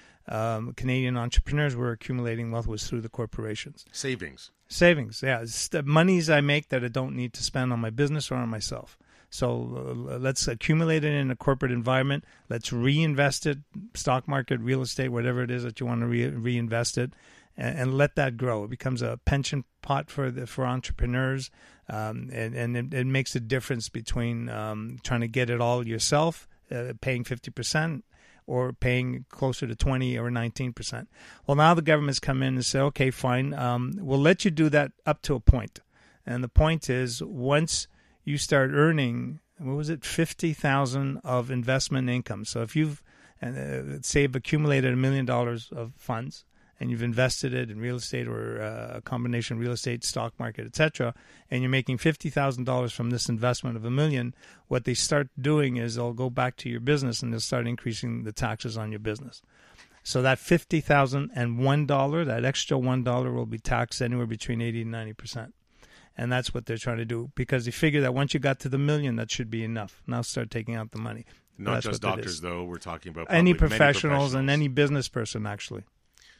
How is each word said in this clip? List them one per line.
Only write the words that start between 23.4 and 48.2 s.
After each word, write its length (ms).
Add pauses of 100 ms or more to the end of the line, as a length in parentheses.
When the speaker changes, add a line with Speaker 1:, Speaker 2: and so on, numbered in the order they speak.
Speaker 1:
difference 480
between, 580
um, 560
trying 180
to 60
get 220
it 100
all 260
yourself, 600 (240)
uh, 300
paying 240
fifty 260
percent, 540 (420)
or 240
paying 580
closer 380
to 80
twenty 420
or 140
nineteen 400
percent. 380 (360)
Well, 120
now 160
the 80
government's 380
come 220
in 120
and 120
said, 180
"Okay, 280
fine, 420
um, 440
we'll 240
let 240
you 60
do 180
that 240 (120)
up 180
to 120
a 60
point." 400 (440)
And 160
the 60
point 420
is, 320
once – 640 (400)
you 120
start 340
earning, 640 (200)
what 160
was 160
it, 120
fifty 500
thousand 680
of 280
investment 580
income. 360
So 180
if 120
you've, 280 (360)
uh, 640
say, 220
you've 120
accumulated 560
a 40
million 320
dollars 440
of 240
funds, 480 (360)
and 100
you've 140
invested 500
it 160
in 100
real 180
estate 300